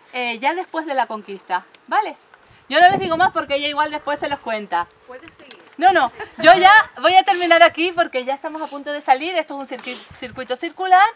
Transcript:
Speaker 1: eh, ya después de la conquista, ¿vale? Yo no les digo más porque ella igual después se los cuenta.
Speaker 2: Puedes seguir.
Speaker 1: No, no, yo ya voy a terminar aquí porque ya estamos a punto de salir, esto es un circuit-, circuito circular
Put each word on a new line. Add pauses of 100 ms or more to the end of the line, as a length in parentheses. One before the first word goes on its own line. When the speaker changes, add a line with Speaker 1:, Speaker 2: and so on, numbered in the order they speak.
(120)
Speaker 1:
eh,
ya
después
de
la
conquista, (220)
¿vale? (520)
Yo
no
les
digo
más
porque
ella
igual
después
se
los
cuenta. (180)
Speaker 2:
Puedes
seguir. (120)
Speaker 1:
No,
no, (260)
yo
ya (100)
voy
a
terminar
aquí
porque
ya
estamos
a
punto
de
salir,
esto
es
un
circuit-,
circuito
circular